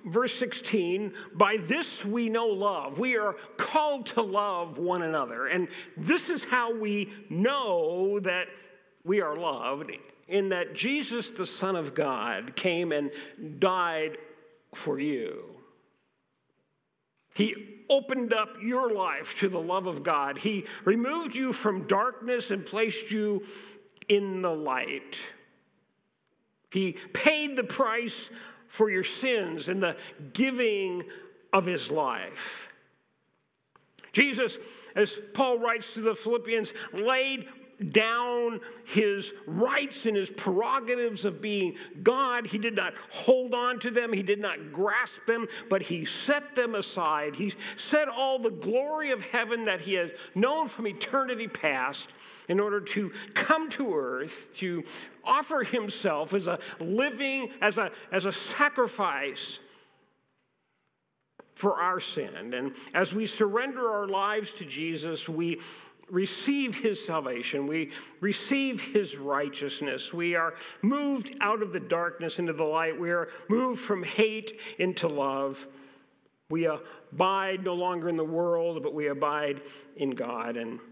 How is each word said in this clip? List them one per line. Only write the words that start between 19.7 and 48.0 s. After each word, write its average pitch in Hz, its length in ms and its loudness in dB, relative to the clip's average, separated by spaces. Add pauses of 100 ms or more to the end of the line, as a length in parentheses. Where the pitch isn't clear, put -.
of 156 160 -4
God. 143 360 2
He 202 280 0 (200)
removed 247 500 2
you 262 160 0
from 185 360 0
darkness 226 640 0
and 196 140 -2
placed 220 460 -2
you 208 320 2 (640)
in 196 340 4
the 170 140 2
light. 139 640 -2 (1500)
He 190 220 2 (200)
paid 302 420 2
the 247 80 0
price 233 680 -2 (380)
for 214 220 4
your 185 160 2
sins 185 640 0
in 190 100 0
the 175 160 2 (380)
giving 208 680 2 (500)
of 185 120 6
his 147 240 -2
life. 117 800 -2 (1400)
Jesus, 254 460 2 (360)
as 202 220 4 (180)
Paul 247 260 4
writes 233 340 0
to 226 80 -6
the 220 140 2
Philippians, 226 580 0 (180)
laid 262 560 0 (440)
down 233 680 2 (240)
his 202 480 2 (120)
rights 262 600 0
and 220 100 2
his 190 140 0
prerogatives 233 960 0
of 165 160 -2
being 202 340 0 (280)
God. 240 440 4
He 202 100 -4
did 220 160 0
not 185 200 0 (160)
hold 254 440 4
on 247 280 0
to 240 100 -2
them. 233 220 2
He 196 100 2
did 202 160 2
not 160 320 -4
grasp 208 560 0
them, 233 180 2 (240)
but 190 120 4
he 165 240 -4
set 285 500 0
them 233 200 2
aside. 151 600 0
He 190 180 -2 (220)
set 302 320 4